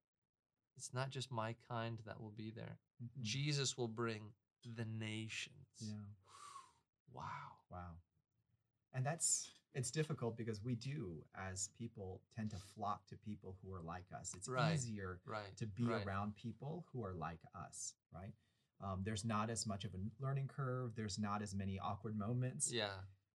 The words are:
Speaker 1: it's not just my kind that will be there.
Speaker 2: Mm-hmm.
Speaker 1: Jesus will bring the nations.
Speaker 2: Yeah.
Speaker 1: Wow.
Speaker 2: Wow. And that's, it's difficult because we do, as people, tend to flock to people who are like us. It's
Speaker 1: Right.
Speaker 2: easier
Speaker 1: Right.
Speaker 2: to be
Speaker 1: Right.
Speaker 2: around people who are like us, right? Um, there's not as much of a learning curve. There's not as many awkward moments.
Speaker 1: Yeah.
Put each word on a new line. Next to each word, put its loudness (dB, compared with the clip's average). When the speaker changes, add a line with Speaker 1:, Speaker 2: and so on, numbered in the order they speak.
Speaker 1:
it's -8
not 2
just -4
my 2
kind 0
that -8
will -8
be -6
there. -8
Speaker 2:
Mm-hmm. -6
Speaker 1:
Jesus 2
will 2
bring 0
the 0
nations. -2
Speaker 2:
Yeah. -2
Speaker 1:
Wow. -8
Speaker 2:
Wow. -6
And 2
that's, 4
it's 2
difficult 2
because 0
we 2
do, -2
as -2
people, -6
tend -2
to -4
flock 0
to -10
people -6
who -6
are -6
like -6
us. -4
It's -6
Speaker 1:
Right. 6
Speaker 2:
easier 0
Speaker 1:
Right. -4
Speaker 2:
to -2
be 2
Speaker 1:
Right. 4
Speaker 2:
around 2
people -4
who -2
are -2
like -4
us, -6
right? -6
Um, 2
there's 0
not 4
as 2
much 0
of -4
a -4
learning 4
curve. 0
There's 0
not 4
as -2
many 2
awkward 0
moments. 2
Speaker 1:
Yeah. 2